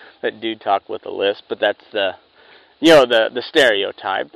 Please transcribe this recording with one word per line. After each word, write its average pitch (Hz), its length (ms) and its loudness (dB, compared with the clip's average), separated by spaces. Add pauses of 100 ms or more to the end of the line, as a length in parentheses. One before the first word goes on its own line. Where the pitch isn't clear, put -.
(220)
that 110 180 -8
do 110 160 -6
talk 101 320 -4
with - 180 -12
a - 40 -14
lisp, 98 400 -4
but 107 100 -8
that's 104 320 -2
the, 98 200 -4 (680)
you 156 120 2
know, 147 140 8
the, 113 280 0
the 120 80 -6
stereotype. 104 960 -2